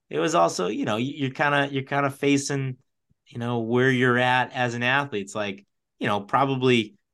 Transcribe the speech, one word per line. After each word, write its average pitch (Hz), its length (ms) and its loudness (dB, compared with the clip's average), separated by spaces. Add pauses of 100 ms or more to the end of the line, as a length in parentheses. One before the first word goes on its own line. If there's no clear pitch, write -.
it - 80 -8
was 170 160 0
also, 175 360 2
you 285 160 -4
know, 107 120 0
you, 127 180 -4
you're 135 160 -4
kinda, 143 400 2
you're 135 120 -4
kinda 139 260 -2
facing, 139 680 -2 (500)
you - 100 -20
know, 120 220 -4
where 123 320 2
you're 123 260 4
at 123 360 2
as 123 200 -2
an 120 80 -6
athlete. 127 400 -2
It's 98 140 -10
like, 101 320 -8 (320)
you - 80 -2
know, 104 120 0
probably 127 760 2 (180)